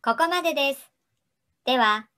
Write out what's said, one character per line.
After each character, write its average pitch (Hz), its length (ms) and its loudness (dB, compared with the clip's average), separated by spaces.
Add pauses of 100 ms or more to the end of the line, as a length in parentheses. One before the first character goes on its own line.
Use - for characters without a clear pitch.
こ 226 140 0
こ 320 120 0
ま 349 140 -2
で 330 140 -2
で 277 180 0
す。 - 180 -18 (720)
で 254 120 0
は、 220 300 0 (100)